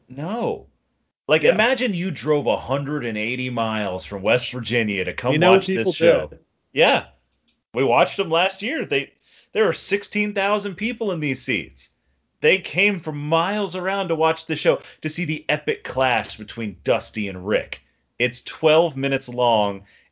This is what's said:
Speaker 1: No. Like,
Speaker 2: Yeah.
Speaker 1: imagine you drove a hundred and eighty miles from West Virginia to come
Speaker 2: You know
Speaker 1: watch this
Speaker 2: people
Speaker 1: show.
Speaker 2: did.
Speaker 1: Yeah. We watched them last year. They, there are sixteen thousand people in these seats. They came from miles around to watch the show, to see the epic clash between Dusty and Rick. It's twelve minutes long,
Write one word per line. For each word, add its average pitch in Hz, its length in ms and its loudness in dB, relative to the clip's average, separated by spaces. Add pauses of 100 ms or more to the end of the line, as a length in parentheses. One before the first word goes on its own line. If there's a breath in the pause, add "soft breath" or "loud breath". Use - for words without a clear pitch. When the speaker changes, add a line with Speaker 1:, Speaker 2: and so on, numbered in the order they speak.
Speaker 1:
No. 151 580 -6 (640)
Like, 160 140 4
Speaker 2:
Yeah. 175 100 6
Speaker 1:
imagine 226 400 2
you 180 180 -2
drove 147 340 0
a 110 120 2
hundred 139 480 -4
and 110 120 -4
eighty 127 320 -4
miles 110 560 -2
from 98 160 -8
West 117 300 2
Virginia 110 540 -2
to 87 80 -6
come 123 180 -2
Speaker 2:
You 151 80 2
know 180 140 8
Speaker 1:
watch 190 140 4
this 190 100 0
Speaker 2:
people 196 160 0
Speaker 1:
show. 156 340 4
Speaker 2:
did. - 120 -18 (340)
Speaker 1:
Yeah. 175 320 4 (680)
We 135 120 2
watched 127 320 4
them 180 120 -2
last 170 320 0
year. 247 240 -6
They, 143 280 -2 (400 soft breath)
there 208 160 4
are - 40 0
sixteen 208 600 -2
thousand 202 420 0
people 220 380 -4
in 165 80 -4
these 139 200 -2
seats. 85 460 -6 (540)
They 175 160 6
came 190 420 -2
from 147 300 -6
miles 185 460 0
around 190 320 -4
to 165 80 0
watch 160 320 0
the 156 80 -2
show, 123 260 2 (220 loud breath)
to 156 60 -2
see 175 160 -4
the 160 220 -6
epic 151 360 -2
clash 123 540 0
between 107 460 -8
Dusty 110 460 -2
and 92 180 -10
Rick. - 320 -8 (380)
It's 123 240 -2
twelve 156 560 2
minutes 135 320 -2
long, 110 540 2 (280 soft breath)